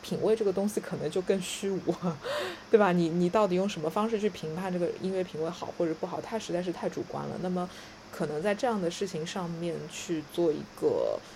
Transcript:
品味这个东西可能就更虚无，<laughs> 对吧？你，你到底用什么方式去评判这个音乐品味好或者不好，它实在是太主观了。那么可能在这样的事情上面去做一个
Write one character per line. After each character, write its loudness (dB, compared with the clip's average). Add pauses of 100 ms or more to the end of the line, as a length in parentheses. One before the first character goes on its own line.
品 -4
味 4
这 2
个 6
东 2
西 0
可 -4
能 -2
就 0
更 2
虚 -4
无， 0 (480)
<laughs> -2
对 10
吧？ 6
你， 6
你 4
到 6
底 2
用 2
什 -4
么 0
方 2
式 2
去 2
评 -6
判 -4
这 0
个 2 (120)
音 0
乐 0
品 -4
味 0
好 -8
或 2
者 0
不 -4
好， -4
它 -4
实 -4
在 0
是 -2
太 -4
主 -4
观 -6
了。 -6
那 -2
么 0 (420)
可 -2
能 -2
在 2
这 -2
样 2
的 2
事 -2
情 -4
上 -4
面 -2 (160)
去 -4 (100)
做 4
一 -2 (180)
个 2 (160)